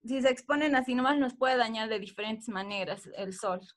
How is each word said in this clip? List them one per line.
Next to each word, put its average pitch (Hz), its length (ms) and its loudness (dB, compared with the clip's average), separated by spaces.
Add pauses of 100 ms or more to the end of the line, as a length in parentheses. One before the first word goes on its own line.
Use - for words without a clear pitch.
si 254 200 -2
se 262 80 8
exponen 294 440 2
así 254 200 2
nomás, 269 240 2
nos 254 160 0
puede 262 200 4
dañar 226 320 0
de 214 120 -2
diferentes 214 500 -6
maneras 196 640 -6
el 190 180 -6
sol 185 280 -4 (140)